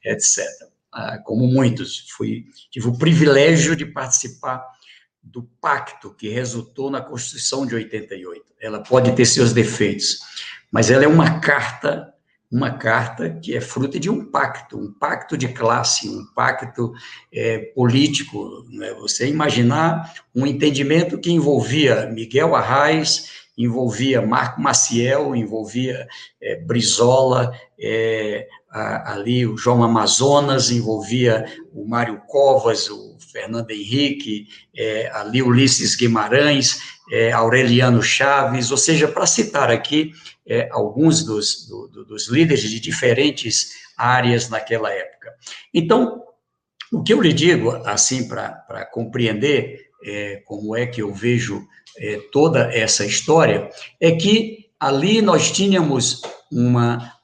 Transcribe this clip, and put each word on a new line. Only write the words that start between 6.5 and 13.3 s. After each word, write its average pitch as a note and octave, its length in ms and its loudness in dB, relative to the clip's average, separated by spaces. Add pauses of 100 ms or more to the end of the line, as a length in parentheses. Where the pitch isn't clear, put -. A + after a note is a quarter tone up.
na C3+ 100 -6
Constituição - 640 -6
de A#2 120 -4
oitenta G#2+ 400 -8
e F2+ 100 -16
oito. F2 340 -18
Ela G#2+ 200 -10
pode B2 320 4
ter A#2+ 120 6
seus A#2 280 4
defeitos, G#2 680 0 (520)
mas A2 200 2
ela C3+ 140 8
é D3+ 40 6
uma D#3+ 300 6
carta, - 760 -2 (380)
uma B2 220 -2
carta A#2+ 580 -2